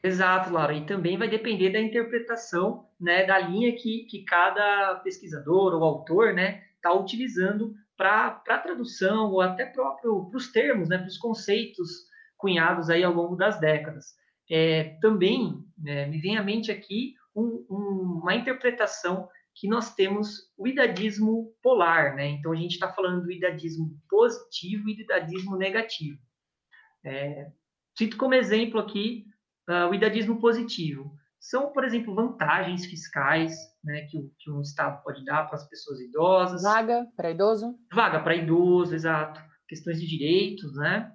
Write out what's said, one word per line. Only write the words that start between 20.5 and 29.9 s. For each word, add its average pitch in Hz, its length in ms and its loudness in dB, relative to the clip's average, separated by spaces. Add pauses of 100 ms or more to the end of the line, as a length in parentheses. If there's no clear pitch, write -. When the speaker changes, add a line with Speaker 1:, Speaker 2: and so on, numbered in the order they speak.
Speaker 1:
o 202 100 -4
idadismo 220 960 0
polar, 165 540 4
né? 139 120 -4
Então, 147 240 -4
a 165 40 -2
gente 170 240 -4
tá 185 120 -4
falando 180 320 -2
do 175 80 -6
idadismo 160 680 -4 (120)
positivo 214 800 0
e 208 60 -4
do 220 60 -16
idadismo 190 540 -4
negativo. 190 600 -4 (880)
É, 143 480 -10 (460)
cito 226 200 -2
como 262 160 2
exemplo 226 460 2
aqui, 208 460 -4 (420)
ah, 175 220 2
o 190 40 0